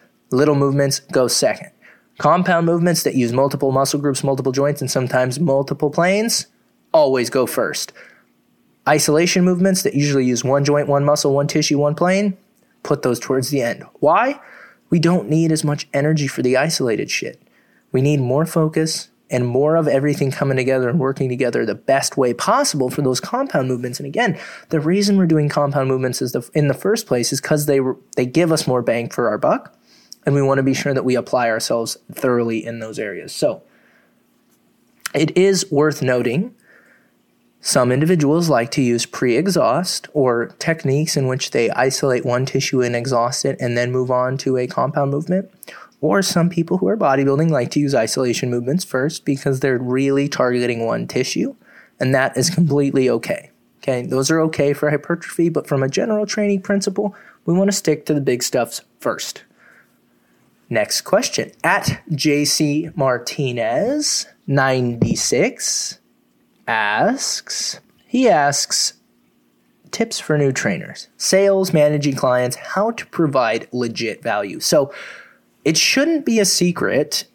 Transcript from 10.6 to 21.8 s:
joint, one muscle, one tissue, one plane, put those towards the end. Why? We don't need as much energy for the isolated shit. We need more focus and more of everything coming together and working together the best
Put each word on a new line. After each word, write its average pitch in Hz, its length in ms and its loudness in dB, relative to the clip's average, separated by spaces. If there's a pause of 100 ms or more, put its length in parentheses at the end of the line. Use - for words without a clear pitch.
joint, 147 240 2
one 143 160 2
muscle, 147 300 2
one 139 120 2
tissue, 151 320 0
one 147 160 2
plane, 190 440 0 (460)
put 143 180 0
those 120 180 0
towards 131 300 -2
the 139 100 -2
end. 117 240 -4 (160)
Why? 214 400 2 (480)
We 175 100 2
don't 165 300 2
need 160 240 2
as 156 100 0
much 147 300 -2
energy 147 340 0
for 147 140 -6
the 127 160 2
isolated 127 540 0
shit. - 280 -8 (540)
We 127 80 2
need 143 200 2
more 131 260 2
focus 160 640 -2 (200)
and 123 160 0
more 143 300 2
of 156 120 2
everything 139 420 0
coming 135 280 -2
together 127 320 0
and 156 100 0
working 135 300 -2
together 120 340 -2
the 104 100 -2
best 135 440 0